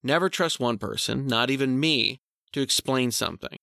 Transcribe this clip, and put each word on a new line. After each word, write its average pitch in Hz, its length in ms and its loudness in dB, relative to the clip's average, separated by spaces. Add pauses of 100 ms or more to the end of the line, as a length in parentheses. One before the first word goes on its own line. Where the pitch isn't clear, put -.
Never 165 260 2
trust 170 320 0
one 120 180 2
person, 117 480 -4
not 120 240 2
even 135 300 2
me, 139 400 0 (320)
to 143 80 -2
explain 131 500 0
something. - 520 -6